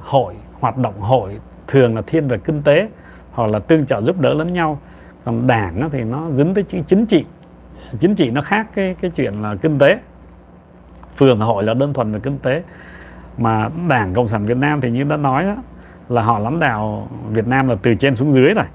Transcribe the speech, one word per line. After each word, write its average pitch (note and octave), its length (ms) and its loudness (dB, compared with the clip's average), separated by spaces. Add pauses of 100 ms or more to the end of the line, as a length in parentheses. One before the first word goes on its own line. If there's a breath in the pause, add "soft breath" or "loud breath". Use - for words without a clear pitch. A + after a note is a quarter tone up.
hội, C#3 320 0 (260)
hoạt B2 180 -4
động G#2+ 220 -4
hội G2+ 380 -2 (280)
thường B2 280 4
là A2 120 -4
thiên D#3 220 -2
về A2+ 100 -2
kinh D3+ 240 -4
tế D3+ 260 2 (440 loud breath)
hoặc A2+ 180 -2
là G#2+ 80 0
tương D#3 280 2
trợ A2+ 160 -2
giúp D#3 180 -2
đỡ C3 140 2
lẫn D#3+ 180 -4
nhau. D#3+ 260 -2 (460 loud breath)
Còn A#2 220 -2
đảng G#2 340 0
á, D#3+ 120 -2
thì B2 120 -4
nó D3 260 -6
dính D3 240 2
tới G3+ 100 0
chữ F#3 220 -6
chính G#3 200 2
trị. E3 180 2 (760 loud breath)
Chính G3 140 2
trị D3+ 160 2
nó C3 100 -2
khác G#3+ 340 -2
cái, F#3+ 260 -2
cái F3+ 100 -2
chuyện G#2+ 320 -4
là G#2 140 -4
kinh D3+ 220 0
tế. D3 200 6 (1160)
Phường B2+ 240 6
hội G#2+ 240 0
là A2 100 0
đơn C#3 180 0
thuần A2 200 -2
về G#2+ 100 -4
kinh C3+ 160 -6
tế. C#3+ 240 -2 (760 loud breath)
Mà A2+ 300 0 (200)
Đảng G#2+ 260 0
Cộng A#2+ 140 2
sản G#2 180 -2
Việt A#2+ 100 0
Nam D3 240 0
thì B2 100 -2
như B2+ 140 -2
đã D3+ 120 -2
nói C#3+ 280 0
đó, G3+ 120 -4 (520 loud breath)
là A#2 140 0
họ A2 160 2
lãnh B2 220 -4
đạo G#2+ 480 -2 (220)
Việt G#2+ 160 0
Nam C3+ 220 2
là A#2 140 0
từ A#2 120 4
trên C3+ 220 2
xuống C#3 160 0
dưới C#3 220 6
rồi. D#3+ 200 0